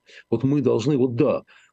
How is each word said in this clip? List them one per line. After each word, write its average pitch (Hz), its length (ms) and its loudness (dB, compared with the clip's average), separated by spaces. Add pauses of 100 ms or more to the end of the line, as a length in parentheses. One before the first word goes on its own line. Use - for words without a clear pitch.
(300)
Вот 117 140 -4
мы 139 180 0
должны, 120 340 0
вот 123 200 0
да, 117 280 0 (280)